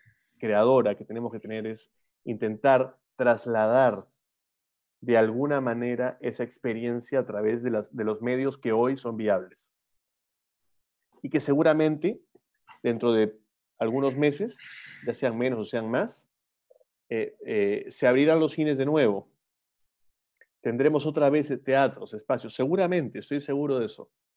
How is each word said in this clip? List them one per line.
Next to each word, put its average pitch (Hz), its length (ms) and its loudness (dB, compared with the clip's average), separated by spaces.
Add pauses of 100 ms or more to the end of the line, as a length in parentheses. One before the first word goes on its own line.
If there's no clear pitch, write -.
(380)
creadora 110 580 4
que 104 80 -16
tenemos 117 280 -8
que 113 60 -10
tener 110 280 -10
es 110 260 -12 (320)
intentar 120 760 0 (180)
trasladar 117 760 2 (1040)
de 117 160 2
alguna 127 440 2
manera 123 600 -2
esa 123 220 -6
experiencia 120 760 -4
a 117 60 -2
través 107 360 -2
de 123 80 -2
las, 107 240 -4
de 117 100 -4
los 107 180 -2
medios 131 360 -2
que 117 140 -4
hoy 123 240 2
son 117 200 -8
viables. 98 560 -2 (1500)
Y 139 80 -10
que 147 100 0
seguramente, 156 800 2 (640)
dentro 117 300 2
de 107 260 2 (400)
algunos 127 380 -2
meses, 147 420 -2 (480)
ya 117 80 -4
sean 117 240 -2
menos 123 220 -2
o 104 40 -6
sean 113 260 -6
más, 151 380 -4 (800)
eh, 113 280 -4 (100)
eh, 104 440 0
se - 160 -2
abrirán 147 340 4
los 156 120 0
cines 151 260 -2
de 135 80 -2
nuevo. 127 420 2 (1300)
Tendremos 139 460 0
otra 147 240 2
vez 147 220 2 (120)
teatros, 135 500 0
espacios, 120 400 -6
seguramente, 170 680 0
estoy 143 200 -6
seguro 143 380 -2
de 113 80 -2
eso. - 240 -16 (260)